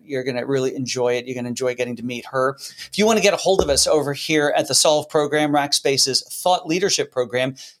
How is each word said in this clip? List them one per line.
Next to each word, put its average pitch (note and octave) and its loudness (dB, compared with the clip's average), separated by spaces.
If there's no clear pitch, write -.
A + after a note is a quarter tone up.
you're C3 -6
gonna B2 -4
really C3 0
enjoy B2 0
it. B2 -2
You're B2+ -8
gonna B2 -6
enjoy B2 -2
getting B2 -4
to A2+ -8
meet B2 -8
her. C3+ -2
If - -10
you G#3+ 4
wanna G#3+ 4
get G3 4
a E3 0
hold F#3+ 2
of - 0
us C3+ 2
over C#3 2
here D3 0
at D3+ 0
the C3 0
Solve D3+ 2
program, D3 0
Rackspace's C#3+ 0
thought - -2
leadership E3+ 0
program, B2+ -2